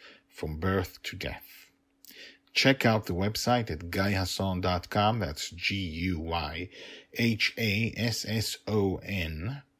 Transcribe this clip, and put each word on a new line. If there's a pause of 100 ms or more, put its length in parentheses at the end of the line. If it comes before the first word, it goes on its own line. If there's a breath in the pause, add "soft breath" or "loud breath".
(280 loud breath)
from
birth
to
death. (840 loud breath)
Check
out
the
website
at
guy
hasson
dot
com.
That's
G
U
Y (480 loud breath)
H
A
S
S (100)
O
N (160)